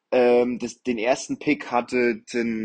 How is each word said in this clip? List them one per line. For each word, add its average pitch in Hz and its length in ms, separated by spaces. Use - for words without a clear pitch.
Ähm, 123 480
das, 117 240
den 123 140
ersten 127 420
Pick 147 320
hatten 120 540